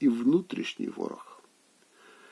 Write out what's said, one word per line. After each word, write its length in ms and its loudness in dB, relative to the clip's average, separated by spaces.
і 80 4
внутрішній 800 0
ворог. 540 -10